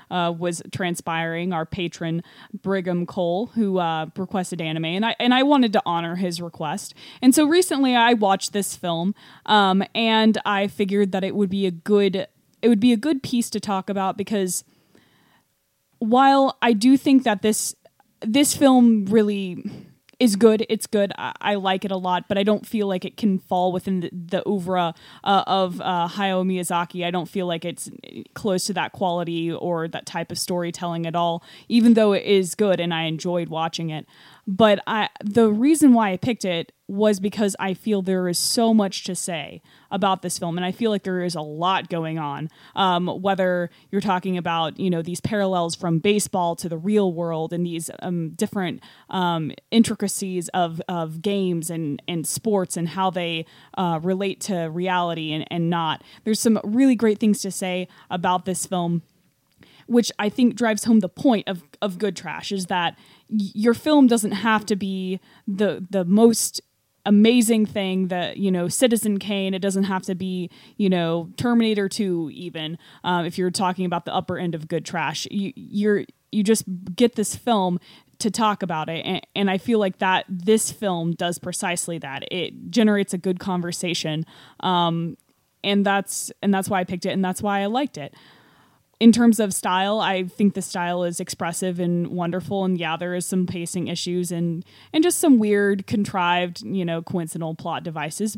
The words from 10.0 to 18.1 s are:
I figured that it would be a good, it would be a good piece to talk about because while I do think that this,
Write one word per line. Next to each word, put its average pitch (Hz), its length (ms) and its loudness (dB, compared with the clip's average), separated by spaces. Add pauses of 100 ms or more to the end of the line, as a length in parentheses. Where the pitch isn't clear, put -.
I 202 220 0
figured 196 460 0
that 190 100 -2
it 185 120 -4
would 196 140 2
be 196 180 0
a 180 40 -2
good, 196 560 0 (340)
it 226 80 4
would 214 120 4
be 247 120 6
a 214 40 4
good 277 260 -2
piece 240 280 -2
to 214 100 -4
talk 190 280 -4
about 190 280 -2
because 196 460 -2 (1400)
while 269 640 4
I 240 120 4
do 254 240 6
think 269 260 4
that 208 180 0
this, - 340 0 (460)